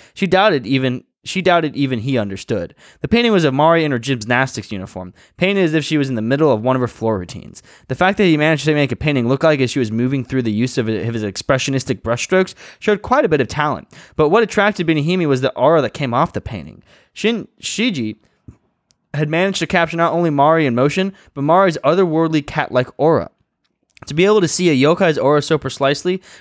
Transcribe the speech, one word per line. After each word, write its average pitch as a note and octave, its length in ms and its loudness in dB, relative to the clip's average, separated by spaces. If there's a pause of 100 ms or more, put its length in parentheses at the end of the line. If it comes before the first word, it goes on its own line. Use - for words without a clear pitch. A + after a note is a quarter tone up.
(140)
She G3 120 -2
doubted F3+ 400 2
even, C3 380 -2 (200)
she - 180 -6
doubted E3 340 2
even C3 240 -2
he C3 180 -2
understood. G2 560 -6 (260)
The - 80 -6
painting A#3 240 2
was F3+ 120 4
of C3+ 100 2
Mari D#3+ 300 2
in D3+ 80 -2
her B2 60 -2
gymnastics B2 760 -2
uniform, F#2 420 -12 (220)
painted F#3+ 280 2
as D#3 100 0
if D3+ 100 0
she D#3 140 -2
was C#3 100 0
in C3 80 -4
the A2 60 -2
middle C#3 300 2
of G#2+ 100 0
one B2+ 140 0
of B2+ 60 -2
her A#2+ 60 0
floor A2 300 -4
routines. - 420 -14 (280)
The B2+ 80 -6
fact F#3+ 220 0
that G#3+ 80 2
he D#3+ 100 4
managed D3 300 2
to D#3 80 4
make C#3+ 180 0
a G#2+ 40 -4
painting C3+ 320 0
look C3+ 160 0
like D3+ 160 4
as B2+ 100 0
she - 100 -4
was A2 120 0
moving B2+ 320 -2
through C3 180 -2
the A2+ 100 -2
use A#2+ 260 -2
of, A2 100 -2
of A2 260 -4
his A2 100 -4
expressionistic B2+ 760 -4
brushstrokes F#3 520 -2 (260)
showed G#3 220 -2
quite C4 220 0
a - 40 -2
bit D3+ 120 2
of A2 80 -2
talent. D3 400 -4 (260)
But D3+ 140 2
what G#3+ 160 4
attracted G3+ 420 -2
Benihimi E3 400 0
was C3+ 140 2
the C3 140 0
aura D3 280 4
that A2 120 -4
came B2+ 200 -4
off D3+ 200 0
the G2+ 60 -6
painting. C#2+ 440 -14 (300)
Shin-, G#3+ 340 -4 (120)
Shiji D3 560 -4 (960)
had D3 160 -2
managed F3+ 300 0
to E3+ 80 -2
capture E3 300 0
not E3+ 160 0
only E3+ 180 0
Mari D3+ 360 4
in A#2+ 100 0
motion, E3 380 0 (200)
but C#3 80 -6
Mari's E3 420 2
otherworldly D#3+ 640 2
cat-like B2+ 500 -2
aura. C#3+ 320 2 (760)
To C#3+ 80 -10
be E3+ 100 2
able G#3+ 160 4
to E3 80 2
see F3+ 200 0
a D#3+ 40 6
yokai's D3+ 440 2
aura D3 260 2
so D#3 160 0
precisely C#3+ 600 -2 (200)